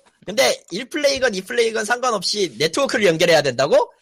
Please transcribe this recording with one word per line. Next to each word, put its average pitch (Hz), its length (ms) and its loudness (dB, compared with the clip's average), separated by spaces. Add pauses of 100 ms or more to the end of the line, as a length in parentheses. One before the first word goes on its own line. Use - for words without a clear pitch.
(240)
근데 220 460 0
일 233 180 -8
플레이건 269 460 -2
이 185 80 -6
플레이건 226 420 -2
상관없이 208 760 -2
네트워크를 226 460 0
연결해야 165 380 4
된다고? 143 600 0